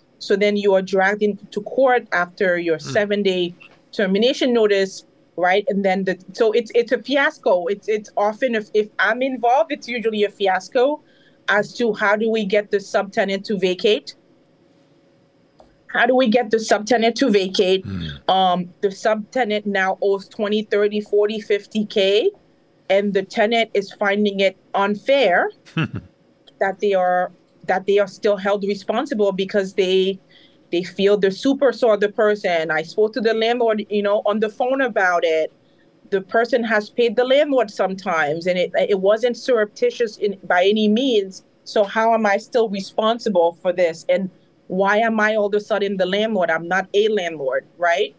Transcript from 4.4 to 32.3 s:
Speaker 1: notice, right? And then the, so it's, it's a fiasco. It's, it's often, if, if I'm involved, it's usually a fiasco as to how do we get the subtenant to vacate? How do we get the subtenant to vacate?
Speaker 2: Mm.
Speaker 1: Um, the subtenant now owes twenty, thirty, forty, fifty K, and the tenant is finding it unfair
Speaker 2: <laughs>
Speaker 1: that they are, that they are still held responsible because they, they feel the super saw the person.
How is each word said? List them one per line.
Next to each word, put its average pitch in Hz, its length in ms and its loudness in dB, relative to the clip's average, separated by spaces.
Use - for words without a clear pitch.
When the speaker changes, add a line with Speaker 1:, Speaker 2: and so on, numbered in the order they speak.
Speaker 1:
notice, 202 520 0
right? 185 320 2
And 202 160 -2
then 190 220 0
the, 185 120 -2
so 226 200 2
it's, 226 220 -2
it's 233 180 0
a 240 80 0
fiasco. 262 680 0
It's, 202 220 -6
it's 214 260 -4
often, 214 400 -2
if, 214 180 -6
if 214 140 0
I'm 220 220 0
involved, 262 520 0
it's - 140 -8
usually 220 360 -2
a 196 60 2
fiasco 247 720 0
as 202 240 0
to 233 200 0
how 208 220 0
do 220 140 0
we 220 160 -2
get 208 260 0
the 208 60 2
subtenant 196 680 -4
to 214 120 -4
vacate? 190 580 -2
How 196 180 0
do 254 100 2
we 254 140 4
get 240 220 0
the 220 60 4
subtenant 220 580 0
to 269 140 2
vacate? 190 560 2
Speaker 2:
Mm. 165 440 -8
Speaker 1:
Um, 180 520 0
the 202 80 0
subtenant 214 760 -2
now 190 360 -2
owes 196 280 0
twenty, 208 340 -2
thirty, 208 380 0
forty, 208 400 0
fifty 208 440 -4
K, 208 460 2
and 202 240 0
the 190 100 0
tenant 226 500 0
is 196 180 -2
finding 202 480 0
it 190 160 2
unfair 208 760 2
Speaker 2:
<laughs> - 960 -10
Speaker 1:
that 190 180 -2
they 202 140 0
are, 180 380 0
that 190 200 -2
they 202 120 2
are 202 100 2
still 202 280 -2
held 196 300 -2
responsible 208 680 -2
because 190 440 -2
they, 190 440 0
they 175 120 -2
feel 196 320 0
the 196 160 2
super 269 400 0
saw 220 240 2
the 202 140 0
person. 208 600 0